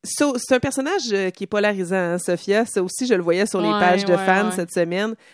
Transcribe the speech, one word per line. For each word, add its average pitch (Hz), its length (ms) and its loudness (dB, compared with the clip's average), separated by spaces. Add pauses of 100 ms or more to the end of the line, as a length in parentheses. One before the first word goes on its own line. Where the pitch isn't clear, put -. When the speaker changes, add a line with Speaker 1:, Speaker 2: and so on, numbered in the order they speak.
Speaker 1:
c'est 269 500 0
un 254 60 2
personnage, 269 520 -2
euh, 190 180 0
qui 190 140 -10
est - 40 -12
polarisant, 196 480 0
hein, 175 220 0
Sophia. 196 480 0
Ça 196 160 -2
aussi, 190 240 -4
je 240 80 4
le 180 80 2
voyais 175 240 2
sur 190 140 -2
les 214 80 0
Speaker 2:
Ouais, 208 120 0
Speaker 1:
pages 180 240 4
de 185 80 2
Speaker 2:
ouais, 190 140 2
Speaker 1:
fans 190 240 4
Speaker 2:
ouais. 180 40 -4
Speaker 1:
cette 175 180 -6
semaine. 185 420 0 (200)